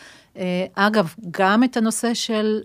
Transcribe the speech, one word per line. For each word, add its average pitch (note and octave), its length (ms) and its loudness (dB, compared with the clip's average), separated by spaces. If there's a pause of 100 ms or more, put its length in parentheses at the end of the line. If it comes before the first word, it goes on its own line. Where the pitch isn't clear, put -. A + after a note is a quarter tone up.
(380)
אה, F3+ 280 -4 (100)
אגב, G3+ 380 2 (180)
גם G3 320 4
את B3+ 140 0
הנושא A3+ 360 0
של, G#3+ 520 -2